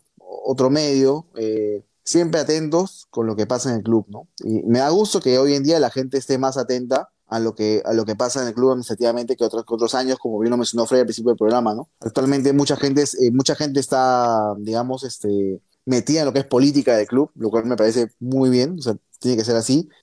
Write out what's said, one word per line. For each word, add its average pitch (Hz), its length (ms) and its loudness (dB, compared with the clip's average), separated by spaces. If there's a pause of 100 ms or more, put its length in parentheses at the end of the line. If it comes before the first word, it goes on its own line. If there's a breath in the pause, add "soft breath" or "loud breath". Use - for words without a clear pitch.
(200)
otro 127 500 -2
medio, 143 560 2 (120)
eh, 110 460 -2 (200)
siempre 165 380 2
atentos 156 680 -2
con 113 160 -2
lo 110 100 -4
que 107 100 0
pasa 123 220 -4
en 117 80 -2
el 101 60 -6
club, 110 260 2
¿no? 104 180 -18 (160)
Y 110 200 -2
me 117 160 2
da 139 100 2
gusto 202 320 2
que 127 180 2
hoy 143 160 2
en 139 80 -2
día 160 160 2
la 131 100 2
gente 131 280 -4
esté 131 200 -2
más 135 200 -2
atenta 127 500 -2 (200)
a 113 120 -2
lo 113 160 -2
que, 107 300 0
a 113 80 -2
lo 113 100 0
que 107 140 -4
pasa 123 240 -2
en 120 80 -4
el 110 40 -8
club 123 180 2
administrativamente 120 680 -2
que 117 80 0
otros, 110 200 -4
que 113 80 -6
otros 117 220 -2
años, 131 240 -2
como 110 200 -6
bien 113 120 0
lo 123 60 0
mencionó 117 280 -2
Fred 127 140 2
al 123 60 4
principio 113 240 -2
del 113 80 2
programa, 113 360 2
¿no? 120 140 -10 (140)
Actualmente 135 500 0
mucha 143 240 2
gente 139 280 0
es, 135 180 -4
eh, 123 100 4
mucha 135 240 0
gente 143 240 -2
está, 123 800 2
digamos, 123 480 -4
este, 101 560 -4 (240)
metida 131 340 0
en 151 60 0
lo 131 80 0
que 135 60 0
es 131 60 -2
política 135 520 4
del 104 100 2
club, 139 280 0
lo 110 140 -4
cual 113 180 0
me 120 100 -2
parece 113 320 2 (100)
muy 131 300 0
bien, 127 280 2
o 156 40 -12
sea, 117 160 -4 (220)
tiene 123 180 0
que 110 80 -2
ser 117 100 0
así. 127 320 0 (160 soft breath)